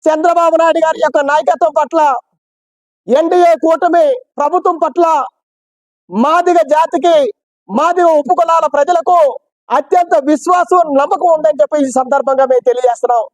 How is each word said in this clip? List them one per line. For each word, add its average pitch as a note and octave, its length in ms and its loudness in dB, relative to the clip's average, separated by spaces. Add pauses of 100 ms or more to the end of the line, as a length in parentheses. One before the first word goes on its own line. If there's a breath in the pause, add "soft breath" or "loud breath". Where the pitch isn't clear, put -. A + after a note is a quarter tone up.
చంద్రబాబు E4 580 0
నాయుడు E4 240 2
గారి D#4+ 200 -4
యొక్క D4 140 0 (100)
నాయకత్వం D#4 500 0
పట్ల, D#4 200 -2 (1160)
ఎన్డీఏ E4+ 340 2 (100)
కూటమి E4 440 0 (320)
ప్రభుత్వం E4+ 440 -2
పట్ల E4 220 0 (1200)
మాదిగ F4 340 2 (140)
జాతికి, E4 440 0 (520)
మాదిగ E4+ 400 0 (120)
ఉపకులాల E4 540 0
ప్రజలకు E4 440 0 (500)
అత్యంత E4+ 460 0 (160)
విశ్వాసం, F4 520 0 (180)
నమ్మకం F4+ 360 -2
ఉందని D#4 240 -2
చెప్పి D4+ 160 0 (100)
ఈ - 20 -8 (100)
సందర్భంగా C4 520 0
మేము B3 180 0
తెలియజేస్తున్నాం. A#3+ 640 0